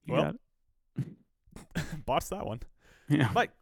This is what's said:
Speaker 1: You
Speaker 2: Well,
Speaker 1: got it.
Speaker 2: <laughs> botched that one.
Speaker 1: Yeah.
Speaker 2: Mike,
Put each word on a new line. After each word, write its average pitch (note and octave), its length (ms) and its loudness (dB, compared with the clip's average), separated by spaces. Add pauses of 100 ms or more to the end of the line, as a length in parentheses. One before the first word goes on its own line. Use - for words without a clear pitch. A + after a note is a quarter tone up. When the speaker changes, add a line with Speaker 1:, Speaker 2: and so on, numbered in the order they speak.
Speaker 1:
You B2 100 -4
Speaker 2:
Well, D3 80 4
Speaker 1:
got D3 120 -2 (600)
it. - 80 -4 (920)
Speaker 2:
<laughs> - 80 -12
botched C#3+ 240 0
that G3 160 -6
one. A2+ 140 -6 (460)
Speaker 1:
Yeah. D3 280 6
Speaker 2:
Mike, - 160 4 (100)